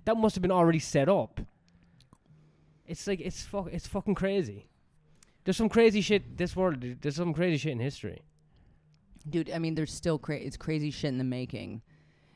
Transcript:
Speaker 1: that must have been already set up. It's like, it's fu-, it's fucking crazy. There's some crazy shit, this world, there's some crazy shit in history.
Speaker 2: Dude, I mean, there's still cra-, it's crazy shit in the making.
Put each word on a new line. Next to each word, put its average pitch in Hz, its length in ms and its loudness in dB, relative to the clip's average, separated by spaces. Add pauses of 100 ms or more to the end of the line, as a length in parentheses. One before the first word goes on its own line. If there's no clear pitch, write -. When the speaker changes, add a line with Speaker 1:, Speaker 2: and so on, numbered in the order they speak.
Speaker 1:
that 220 120 2
must 220 200 2
have 185 60 0
been 185 80 2
already 170 300 6
set 143 280 2
up. 139 320 2 (1500)
It's 170 200 -10
like, 196 140 -2
it's 180 220 -8
fu-, 202 260 -6
it's - 180 -8
fucking 196 280 -2
crazy. 180 520 -2 (800)
There's 185 120 0
some 226 120 2
crazy 226 320 6
shit, 196 380 0
this 175 180 -4
world, 180 240 0 (200)
there's 143 160 -2
some 170 180 -2
crazy 170 240 2
shit 147 140 -2
in 120 80 -4
history. 117 420 -6 (1040)
Speaker 2:
Dude, 160 220 -2
I 165 80 -4
mean, 160 160 0
there's 160 180 -2
still 160 260 0
cra-, 147 180 -4
it's - 200 -8
crazy 151 340 -2
shit - 180 -4
in 127 100 -2
the 131 60 -2
making. 117 580 -6 (540)